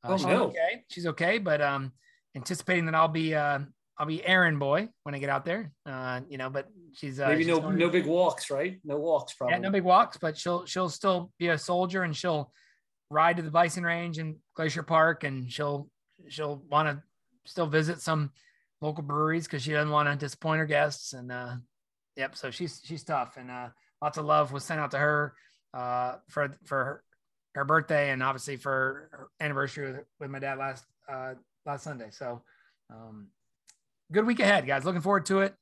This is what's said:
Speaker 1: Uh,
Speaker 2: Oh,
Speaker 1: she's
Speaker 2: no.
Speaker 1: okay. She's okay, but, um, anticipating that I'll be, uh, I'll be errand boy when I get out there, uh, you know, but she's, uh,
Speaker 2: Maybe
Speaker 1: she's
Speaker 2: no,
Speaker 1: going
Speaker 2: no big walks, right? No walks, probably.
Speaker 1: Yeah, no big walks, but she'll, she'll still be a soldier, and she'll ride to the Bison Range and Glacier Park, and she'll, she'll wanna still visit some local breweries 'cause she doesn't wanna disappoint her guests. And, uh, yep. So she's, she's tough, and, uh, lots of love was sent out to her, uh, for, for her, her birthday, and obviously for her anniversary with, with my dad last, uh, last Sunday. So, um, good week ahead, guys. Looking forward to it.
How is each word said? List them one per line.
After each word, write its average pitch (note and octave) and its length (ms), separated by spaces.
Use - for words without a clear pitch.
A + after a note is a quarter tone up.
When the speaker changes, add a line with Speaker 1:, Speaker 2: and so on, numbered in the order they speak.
Speaker 1:
Uh, B2 80
Speaker 2:
Oh, F#3+ 60
Speaker 1:
she's - 100
Speaker 2:
no. G3+ 180
Speaker 1:
okay. F3 440
She's E3+ 180
okay, E3+ 320
but, D#3 220
um, C#3 300
anticipating E3+ 500
that D#3+ 100
I'll D#3+ 120
be, D#3 280
uh, C#3+ 240
I'll D3+ 80
be D#3+ 200
errand F3 340
boy D3+ 300
when D3 100
I C#3 60
get C#3 100
out C#3 160
there, F3 280
uh, B2+ 440
you C#3 80
know, C3 120
but C3+ 200
she's, C3+ 260
uh, C3+ 80
Speaker 2:
Maybe D#3 140
Speaker 1:
she's E3 60
Speaker 2:
no, E3 120
Speaker 1:
going E3 180
Speaker 2:
no E3+ 120
big E3 160
walks, E3+ 440
right? D3+ 360
No D3 120
walks, D3+ 360
probably. C3+ 220
Speaker 1:
Yeah, F3 40
no F#3+ 100
big G3 140
walks, F#3 340
but D#3 200
she'll, F3 280
she'll F3+ 240
still F3+ 480
be E3+ 120
a D#3+ 80
soldier, F3+ 460
and D#3+ 120
she'll D#3 360
ride D#3+ 280
to F3 60
the D#3 80
Bison F3 320
Range E3+ 360
and D#3 180
Glacier D#3+ 280
Park, D#3+ 420
and C3 260
she'll, C#3+ 380
she'll C#3+ 400
wanna D3 340
still E3+ 220
visit D#3 320
some D3+ 320
local D3+ 240
breweries D#3 440
'cause C#3+ 140
she C#3 100
doesn't D3+ 200
wanna D3 240
disappoint D3+ 440
her D#3+ 60
guests. D3 480
And, B2 180
uh, B2 240
yep. C3+ 140
So C3 160
she's, E3+ 340
she's D#3 180
tough, C3+ 340
and, B2 120
uh, B2 200
lots D3+ 200
of D3+ 60
love D3+ 260
was C#3 120
sent D#3+ 160
out C#3+ 120
to C#3 80
her, D3 340
uh, B2 440
for, C#3+ 280
for C#3 180
her, C#3 200
her C#3 100
birthday, D3 460
and C3 100
obviously C3 360
for C3+ 540
her - 180
anniversary C#3 520
with, C#3 140
with C#3+ 100
my C#3 80
dad C3+ 220
last, C3+ 260
uh, C3 220
last C#3+ 180
Sunday. B2 280
So, A#2+ 320
um, A2 380
good G#3+ 160
week A#3 120
ahead, G3 280
guys. C3+ 180
Looking F3 160
forward F#3+ 240
to G3 140
it. G3 220